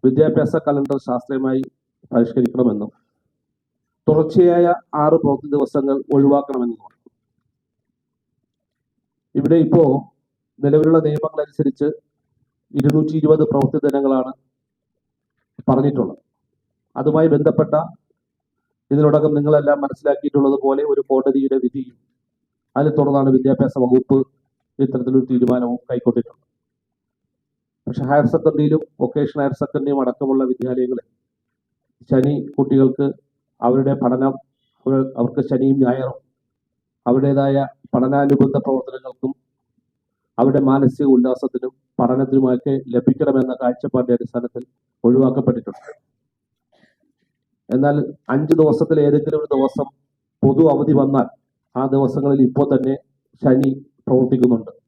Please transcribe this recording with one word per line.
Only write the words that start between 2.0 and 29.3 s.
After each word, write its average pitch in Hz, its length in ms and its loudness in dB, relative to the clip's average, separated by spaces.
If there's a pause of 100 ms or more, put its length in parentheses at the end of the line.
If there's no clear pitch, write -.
പരിഷ്കരിക്കണമെന്നും 120 800 0 (1160)
തുടർച്ചയായ 175 580 4 (360)
ആറ് 156 200 4
പ്രവൃത്തി 139 340 -2
ദിവസങ്ങൾ 135 400 0 (180)
ഒഴിവാക്കണമെന്നുമാണ്. 139 800 0 (2500)
ഇവിടെ 147 320 2
ഇപ്പോ 165 180 2 (800)
നിലവിലുള്ള 151 420 2
നിയമങ്ങളനുസരിച്ച് 151 840 -4 (920)
ഇരുന്നൂറ്റി 156 420 0
ഇരുപത് 156 300 2
പ്രവൃത്തി 143 360 0
ദിനങ്ങളാണ് 135 460 -2 (1400)
പറഞ്ഞിട്ടുള്ളത്. 131 500 -2 (760)
അതുമായി 151 380 2
ബന്ധപ്പെട്ട 151 400 2 (1160)
ഇതിനോടകം 151 420 4
നിങ്ങളെല്ലാം 143 460 2
മനസ്സിലാക്കിയിട്ടുള്ളത് 143 840 0
പോലെ 135 200 0 (100)
ഒരു 135 160 0
കോടതിയുടെ 135 560 0
വിധിയും 123 320 -8 (800)
അതിനെ 147 220 0
തുടർന്നാണ് 139 380 2
വിദ്യാഭ്യാസ 131 380 0 (100)
വകുപ്പ് 127 340 2 (600)
ഇത്തരത്തിലൊരു 127 520 -2
തീരുമാനവും 123 480 0 (120)
കൈക്കൊണ്ടിട്ടുള്ളത്. 120 560 -4 (1400)
പക്ഷെ 139 240 -8
ഹയർ 147 220 2
സെക്കൻഡറിയിലും 156 500 0 (180)
വൊക്കേഷണൽ 143 420 -2